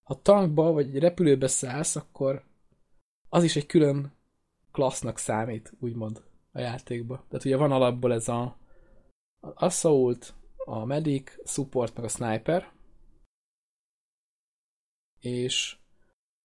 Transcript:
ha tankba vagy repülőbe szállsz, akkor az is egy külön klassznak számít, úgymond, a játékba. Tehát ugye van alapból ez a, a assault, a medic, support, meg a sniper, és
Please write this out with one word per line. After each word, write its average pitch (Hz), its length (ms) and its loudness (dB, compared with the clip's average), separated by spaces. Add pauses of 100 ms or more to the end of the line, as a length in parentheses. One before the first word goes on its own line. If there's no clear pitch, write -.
ha - 200 -10
tankba 165 500 4
vagy 139 260 0
repülőbe 151 480 4
szállsz, 135 500 -4
akkor 135 480 -4 (840)
az 170 160 4
is 156 120 2
egy 147 100 -2
külön 143 460 2 (580)
klassznak 127 480 -4
számít, 110 640 -4
úgymond, 117 420 -8 (300)
a 127 80 -10
játékba. 120 680 -8
Tehát 143 160 -8
ugye 131 120 2
van 143 160 2
alapból 123 400 2
ez 113 160 -4
a, 120 140 -2 (960)
a - 240 -8
assault, 139 720 2 (220)
a 113 280 -10
medic, 139 500 -2 (160)
support, 131 460 -4
meg 120 80 -8
a 107 40 -4
sniper, 117 640 -2 (2500)
és 123 560 -4 (680)